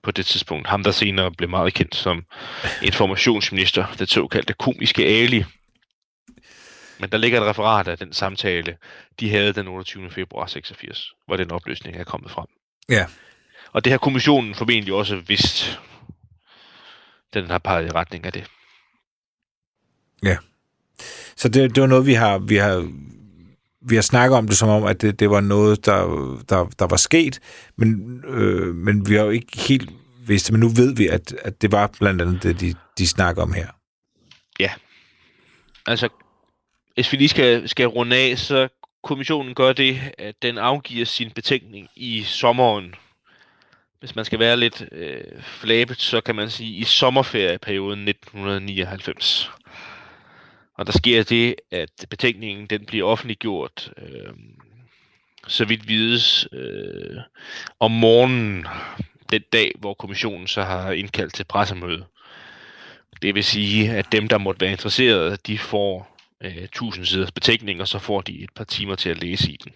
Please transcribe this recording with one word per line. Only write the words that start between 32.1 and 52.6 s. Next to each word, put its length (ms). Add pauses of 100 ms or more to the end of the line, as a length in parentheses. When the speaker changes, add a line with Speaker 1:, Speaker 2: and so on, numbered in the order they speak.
Speaker 2:
andet 200
det, 180
de, 140 (240)
de 80
snakker 360
om 100
her. 160 (880)
Speaker 1:
Ja. 120 (1160)
Altså, 220 (840)
hvis 180
vi 40
lige 120
skal, 400
skal 180
runde 300
af, 220
så 300 (340)
kommissionen 520
gør 180
det, 280 (180)
at 240
den 160
afgiver 460
sin 260
betænkning 680
i 260
sommeren. 720 (1080)
Hvis 160
man 80
skal 140
være 180
lidt, 360
øh, 500
flabet, 580
så 200
kan 160
man 140
sige 260
i 80
sommerferieperioden 1200
nitten 280
hundrede 280
nioghalvfems. 920 (1200)
Og 120
der 60
sker 300
det, 320 (160)
at 400
betænkningen, 560